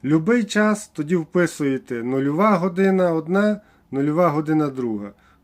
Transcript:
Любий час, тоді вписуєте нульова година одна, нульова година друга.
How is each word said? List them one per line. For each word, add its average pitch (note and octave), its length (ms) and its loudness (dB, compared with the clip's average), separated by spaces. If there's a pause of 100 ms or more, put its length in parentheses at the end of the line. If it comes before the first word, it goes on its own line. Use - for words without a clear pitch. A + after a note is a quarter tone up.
Любий D#3+ 400 2
час, G#3+ 440 0
тоді D#3 280 -4
вписуєте C#3+ 880 -2
нульова C#3+ 520 2
година F#3 580 0
одна, G3 480 0 (300)
нульова D3+ 380 2
година D3+ 380 0
друга. A2 460 -6 (300)